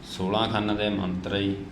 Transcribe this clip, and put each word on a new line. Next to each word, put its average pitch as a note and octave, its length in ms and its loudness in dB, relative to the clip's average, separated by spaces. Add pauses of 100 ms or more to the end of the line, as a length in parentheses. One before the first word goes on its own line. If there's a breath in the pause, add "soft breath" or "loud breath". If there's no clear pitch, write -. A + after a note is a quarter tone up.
ਸੋਲਾਂ G#2 440 0
ਖਾਨਿਆਂ G#2 260 2
ਦਾ G#2 100 0
ਇਹ G#2 60 2
ਮੰਤਰ F#2 420 -2
ਆ G2 80 2
ਜੀ G2 140 2 (180)